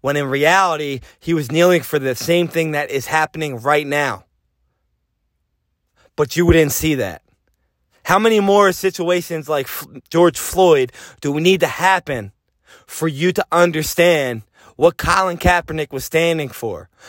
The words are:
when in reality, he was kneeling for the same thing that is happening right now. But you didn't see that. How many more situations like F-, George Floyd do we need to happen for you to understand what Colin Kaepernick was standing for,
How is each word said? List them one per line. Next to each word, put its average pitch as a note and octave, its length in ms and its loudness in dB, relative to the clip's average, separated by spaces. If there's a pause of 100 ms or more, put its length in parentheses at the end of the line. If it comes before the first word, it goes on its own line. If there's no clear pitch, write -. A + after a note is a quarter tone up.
when C#3+ 160 -2
in C#3+ 80 -2
reality, D3+ 720 0 (200)
he D#3+ 140 -4
was D3 180 -2
kneeling E3+ 300 4
for - 180 -4
the C3 160 -4
same E3+ 320 -2
thing E3 240 -4
that D3 200 -6
is C3+ 160 -6
happening D3+ 520 -4
right D3 280 0
now. C#3 380 -4 (1900)
But D3 200 -2
you E3+ 160 4
didn't D#3 200 4
see D#3+ 240 -2
that. F#2+ 260 -6 (840)
How F3+ 140 2
many A3 220 4
more G3 320 4
situations F3 760 -4
like C#3+ 200 -4
F-, - 180 -12 (240)
George E3 300 2
Floyd D#3+ 520 2 (300)
do C#3+ 100 -4
we D3+ 100 -4
need F3+ 180 2
to E3+ 80 0
happen D#3 640 -2 (560)
for - 200 -6
you D#3+ 260 -2
to - 180 -2
understand D#3 920 2 (360)
what E3+ 200 2
Colin F3 400 0
Kaepernick E3+ 540 0
was C3+ 140 -10
standing D#3+ 440 -2
for, G2 400 -10 (200)